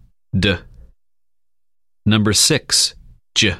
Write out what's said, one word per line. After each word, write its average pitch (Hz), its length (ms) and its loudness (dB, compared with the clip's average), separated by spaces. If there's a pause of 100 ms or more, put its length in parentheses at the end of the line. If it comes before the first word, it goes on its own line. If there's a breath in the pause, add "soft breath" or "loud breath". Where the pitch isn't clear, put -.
(340)
d. 95 220 0 (1500)
Number 107 260 2
six, - 600 -2 (400)
j. 95 260 0